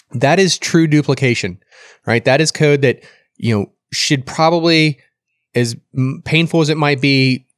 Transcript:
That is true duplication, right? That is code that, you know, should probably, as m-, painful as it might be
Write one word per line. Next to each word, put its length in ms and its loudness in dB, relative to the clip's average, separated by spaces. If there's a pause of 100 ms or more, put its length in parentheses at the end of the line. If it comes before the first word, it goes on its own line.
(120)
That 260 0
is 200 0
true 280 0
duplication, 760 -2 (460)
right? 200 0
That 160 2
is 100 -2
code 300 2
that, 200 0 (360)
you 200 0
know, 140 -4 (220)
should 320 -4
probably, 720 0 (560)
as 220 -2 (180)
m-, 300 -4
painful 340 0
as 100 0
it 80 -2
might 220 0
be 480 0 (100)